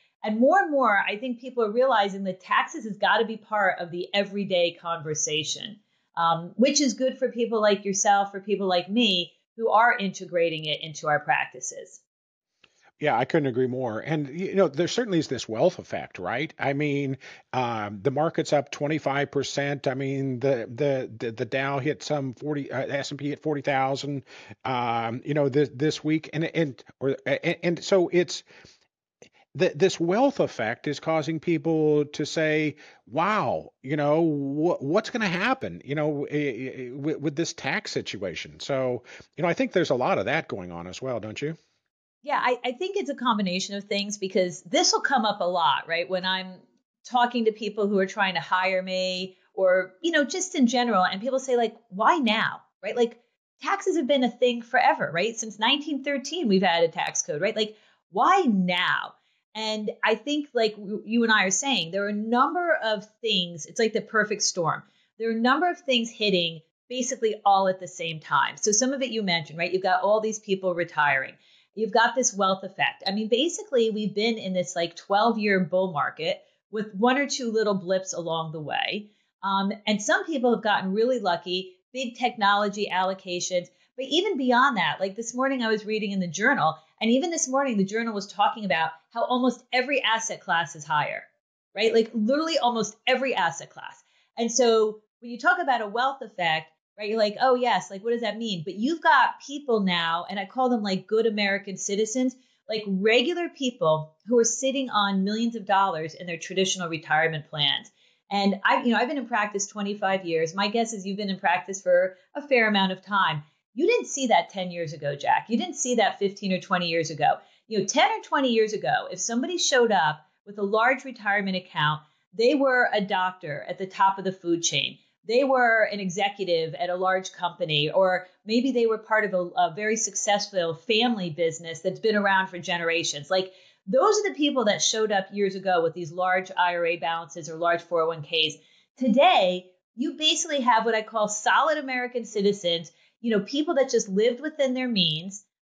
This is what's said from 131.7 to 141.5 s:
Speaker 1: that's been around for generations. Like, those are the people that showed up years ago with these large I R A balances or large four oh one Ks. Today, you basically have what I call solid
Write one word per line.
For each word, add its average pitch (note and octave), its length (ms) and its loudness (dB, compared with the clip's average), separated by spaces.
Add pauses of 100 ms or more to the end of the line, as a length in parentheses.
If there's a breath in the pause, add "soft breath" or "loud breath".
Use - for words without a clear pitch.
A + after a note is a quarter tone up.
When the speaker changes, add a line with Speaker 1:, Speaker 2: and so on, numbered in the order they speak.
Speaker 1:
that's F#3 200 -4
been G#3+ 160 2
around G3 300 2
for F3+ 120 -12
generations. E3 680 -2
Like, F#3+ 240 0 (340 soft breath)
those F4 320 4
are G4+ 120 -2
the C4+ 40 -8
people C#4 300 0
that G3 160 2
showed A3 320 0
up G3 180 0
years G3 240 0
ago F#3 280 0
with E3 100 0
these E3+ 200 -10
large F#3 440 0
I F3 200 2
R E3+ 100 0
A E3+ 100 0
balances E3 540 -6
or D#3+ 60 -10
large E3+ 260 0
four E3+ 180 0
oh D#3+ 80 2
one D#3+ 140 -4
Ks. D#3 320 0 (420 soft breath)
Today, A#3+ 680 4 (300)
you C4+ 180 -4
basically D#4 480 0
have A3+ 240 4
what A3+ 80 2
I A3 80 0
call A3 260 -2
solid B3+ 480 2